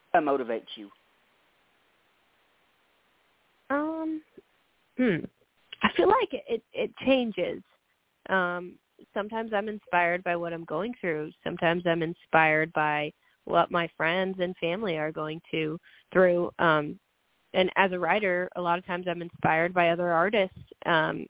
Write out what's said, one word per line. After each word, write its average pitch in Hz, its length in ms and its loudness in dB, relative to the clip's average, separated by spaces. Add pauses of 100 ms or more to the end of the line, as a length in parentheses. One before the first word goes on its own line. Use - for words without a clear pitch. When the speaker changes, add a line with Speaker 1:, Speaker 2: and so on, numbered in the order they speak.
(120)
Speaker 1:
uh, 180 60 6
motivates 135 560 -2
you? 104 160 -16 (2750)
Speaker 2:
Um, 311 520 -4 (720)
hmm. 220 280 0 (580)
I 208 140 2
feel 349 120 4
like 453 240 2
it, - 160 -8
it, 226 140 -4 (100)
it 220 320 -6
changes. 226 580 0 (680)
Um, 180 440 0 (420)
sometimes 220 380 -6
I'm 208 160 -2
inspired 180 560 -2
by 175 120 -2
what 170 160 -6
I'm 165 120 -8
going 180 360 -6
through. 156 300 -4 (140)
Sometimes 175 420 0
I'm 170 160 2
inspired 160 680 2
by 151 400 -2 (320)
what 170 260 2
my 170 260 0
friends 185 440 0
and 180 160 -2
family 175 420 -4
are 156 140 -4
going 156 280 -8 (120)
to, 160 260 -4 (340)
through. 175 460 4
Um, 156 400 2 (560)
and 185 220 2
as 190 160 4
a 180 60 -6
writer, 180 580 0
a 180 40 -6
lot 175 180 0
of 185 80 -10
times 180 220 -6
I'm 170 140 -6
inspired 170 500 0
by 175 180 4
other 175 200 0
artists, 185 480 2 (260)
um, 160 460 0